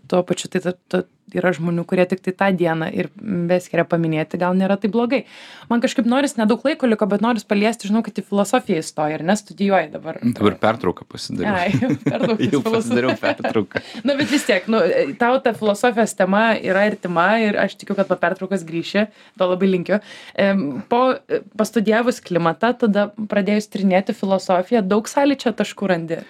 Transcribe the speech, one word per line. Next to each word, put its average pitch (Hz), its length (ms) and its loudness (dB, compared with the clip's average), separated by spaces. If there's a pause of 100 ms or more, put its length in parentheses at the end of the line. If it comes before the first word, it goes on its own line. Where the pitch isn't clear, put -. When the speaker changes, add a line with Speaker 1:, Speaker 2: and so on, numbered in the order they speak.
Speaker 1:
tuo 180 140 2
pačiu - 260 -4
tai 180 120 -2
ta, 180 120 -4 (160)
ta, 185 140 0 (320)
yra 180 180 0
žmonių, 170 340 -2
kurie 185 200 2
tik 185 140 -4
tai 185 120 -4
tą 196 240 0
dieną 160 360 0
ir 175 160 -4 (400)
beskiria 175 360 0
paminėti, 160 520 -2
gal 175 180 0
nėra 190 220 2
taip 202 160 -2
blogai. 233 320 0 (460)
Man 233 100 2
kažkaip 226 240 0
noris, 269 320 0
nedaug 226 280 2
laiko 294 220 0
liko, 214 200 2
bet 202 160 0
noris 233 220 0
paliesti, 214 440 0
žinau, 220 140 2
kad 202 120 -8
į 190 140 -6
filosofiją 196 500 0
įstoji, 156 360 -4
ar 156 80 -6
ne, 165 140 2
studijuoji 190 560 0
dabar? 160 300 -10
Speaker 2:
Dabar 110 360 2
pertrauką 107 500 0
pasidariau. - 460 -4
Speaker 1:
Ai, 180 160 0
jau 151 260 0
pertrauką 233 480 -2
Speaker 2:
<laughs> 202 80 0
Jau 143 80 2
Speaker 1:
filosofijos. 226 140 -2
Speaker 2:
pasidariau 240 420 0
pertrauką. - 640 -2 (120)
Speaker 1:
<laughs> 220 120 -10
Na, 277 120 2
bet 269 140 0
vis 277 140 2
tiek, 190 240 0
nu, 220 100 2 (380)
tau 240 240 2
ta 240 140 0
filosofijos 214 600 0
tema 196 280 4 (180)
yra 190 240 2
artima 196 540 2
ir 208 180 0
aš - 240 -2
tikiu, - 160 -6
kad 196 120 0
po 180 80 0
pertraukos 185 480 -2
grįši, 170 420 -2 (320)
to 185 100 2
labai 185 220 2
linkiu. 180 300 0 (340)
Em, 196 540 -2
po, 247 260 2 (140)
e, - 120 -2 (160)
pastudijavus 220 640 0
klimatą, 170 560 0
tada 202 300 0 (100)
pradėjus 208 560 -2
tyrinėti 190 400 2
filosofiją, 196 720 0
daug 208 260 0
sąlyčio 277 480 0
taškų - 320 -4
randi, 165 400 -2